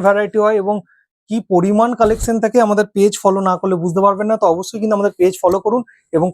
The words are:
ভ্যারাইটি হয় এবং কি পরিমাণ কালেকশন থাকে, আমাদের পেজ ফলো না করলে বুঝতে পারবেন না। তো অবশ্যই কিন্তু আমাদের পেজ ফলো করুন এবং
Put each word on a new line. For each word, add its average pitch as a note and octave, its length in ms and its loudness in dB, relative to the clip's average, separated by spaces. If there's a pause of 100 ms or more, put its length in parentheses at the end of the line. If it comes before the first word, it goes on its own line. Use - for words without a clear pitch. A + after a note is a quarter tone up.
ভ্যারাইটি G3+ 400 2
হয় G#3+ 180 2
এবং G3+ 120 -2 (520)
কি G#3+ 100 -6 (160)
পরিমাণ G#3 360 2 (100)
কালেকশন A3+ 440 0
থাকে, A3 140 0 (100)
আমাদের G#3 180 0 (100)
পেজ G#3 160 4 (120)
ফলো G3 160 2 (100)
না F3+ 100 0
করলে F#3+ 240 -2
বুঝতে F3+ 220 -2
পারবেন G3+ 260 0
না। A3 100 2
তো G#3 120 2
অবশ্যই F#3 280 -6
কিন্তু G#3+ 160 0
আমাদের G3+ 220 -2
পেজ F#3 140 2 (100)
ফলো F#3 220 2
করুন A#3 160 -2 (360)
এবং E3 160 0